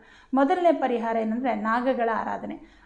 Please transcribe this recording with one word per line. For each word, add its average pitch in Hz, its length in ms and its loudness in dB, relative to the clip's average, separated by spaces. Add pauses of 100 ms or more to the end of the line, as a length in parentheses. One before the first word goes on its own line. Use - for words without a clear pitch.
(340)
ಮೊದಲನೇ 330 380 4
ಪರಿಹಾರ 240 440 0
ಏನಂದ್ರೆ 226 400 -2
ನಾಗಗಳ 233 600 0
ಆರಾಧನೆ, 208 460 -6 (240)